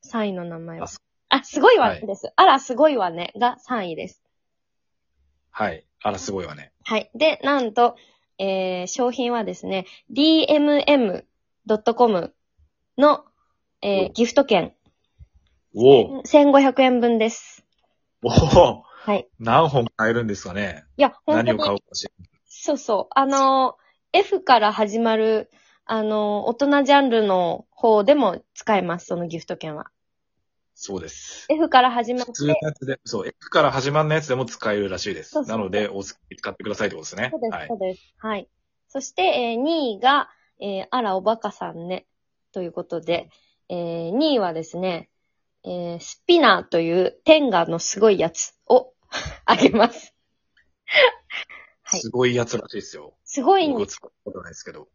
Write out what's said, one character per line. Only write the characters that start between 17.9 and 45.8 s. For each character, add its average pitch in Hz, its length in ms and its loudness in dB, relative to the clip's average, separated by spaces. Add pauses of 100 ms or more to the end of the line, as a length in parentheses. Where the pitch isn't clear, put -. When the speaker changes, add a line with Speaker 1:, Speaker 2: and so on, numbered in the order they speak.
Speaker 2:
お 120 60 -2
お。 139 540 4
Speaker 1:
は - 320 -6
い。 - 140 -6 (100)
Speaker 2:
何 127 300 2
本 131 180 0 (100)
買 110 140 0
え 117 40 0
る 120 100 -2
ん - 20 -6
で 104 80 -4
す - 100 -14
か 80 80 -12
ね。 98 320 -8 (120)
Speaker 1:
い - 60 2
や、 269 120 0 (100)
本 311 120 0
当 233 60 0
に。 226 60 -2
Speaker 2:
何 214 120 -2
を 302 40 -4
買 202 100 -2
う 202 40 -4
か - 160 -16
し - 100 -10
ら。 - 60 -14 (360)
Speaker 1:
そ - 280 -6
う 269 40 -6
そ 202 240 -2
う。 - 120 -8
あ 277 120 2
の、 269 500 2 (360)
F 381 300 2
か 247 160 6
ら 214 140 2
始 214 260 -2
ま 226 180 0
る、 220 340 -2 (360)
あ 220 160 -4
の、 214 440 -2
大 233 80 -2
人 285 300 2
ジ 285 80 2
ャ 285 80 6
ン 269 100 0
ル 226 140 2
の 180 460 -2
方 214 340 2
で 269 100 6
も 208 280 0 (120)
使 - 220 -2
え 185 60 0
ま 170 160 -4
す、 - 80 -18
そ 180 100 -6
の 175 100 -6
ギ 165 120 -10
フ - 80 -16
ト 175 100 -10
券 156 200 -12
は。 - 140 -16 (840)
Speaker 2:
そ 196 220 -12
う 170 40 -6
で - 80 -14
す。 - 400 -20
Speaker 1:
F 311 200 0
か 262 140 6
ら 254 80 2
始 240 240 -4
ま 247 80 -4
っ - 40 -8
て。 240 60 -18
Speaker 2:
普 - 0 -
通 143 160 -6
の 156 120 4
や 151 120 -6
つ - 120 -16
で、 131 200 -6
そ 101 200 -8
う、 - 40 -8
F - 220 -18
か 160 120 2
ら 143 80 2
始 131 220 -4
ま 156 100 2
ん 156 60 0
な 151 80 0
い - 20 0
や 156 40 -4
つ 151 40 -14
で 131 80 -2
も 127 100 -4
使 113 280 -6
え 104 40 0
る 101 120 -2
ら 92 100 -6
し 101 140 -8
い - 20 -6
で - 80 -12
す。 - 80 -20
Speaker 1:
そ 302 120 -4
う - 20 -6
そ 110 100 -8
う。 - 20 -4
Speaker 2:
な 107 60 -4
の 92 80 -6
で、 104 180 -2
お 98 60 -12
好 98 80 -8
き 95 40 -12 (260)
に - 40 -20
使 - 140 -10
っ 95 40 -10
て - 100 -20
く 101 40 -10
だ 104 60 -6
さ 110 100 -6
い 101 40 -2
っ - 20 -4
て 92 60 -14
こ - 60 -16
と - 20 -18
で - 60 -14
す 92 60 -16
ね。 120 140 -6
Speaker 1:
そ 320 80 -10
う - 20 -8
で 233 80 -6
す、 214 40 -8
Speaker 2:
は 175 120 -10
い。 147 40 -18
Speaker 1:
そ 233 80 -8
う - 20 -14
で 185 160 -6
す。 - 240 -20
は 220 180 -8
い。 185 120 -14 (400)
そ 269 120 -10
し - 140 -16
て、 - 80 -2
え 247 320 0
ー、 - 20 -4
二 277 380 -2
位 196 60 -14
が、 269 280 2 (320)
え 196 220 -8
ー、 - 80 -12
あ 254 100 -2
ら、 202 160 -2
お 190 40 -2
バ 220 180 0
カ 214 140 -10
さ 190 200 -12
ん 165 140 -14
ね。 185 200 -10 (460)
と 196 100 -10
い 175 40 -8
う 165 60 -12
こ 175 120 -10
と 170 160 -10
で、 165 300 -4 (380)
え 180 60 -10
ー、 170 420 -8
二 302 180 0
位 247 60 0
は 175 120 -2
で 160 120 -8
す 156 140 -16
ね、 180 320 -6 (540)
え 175 320 -10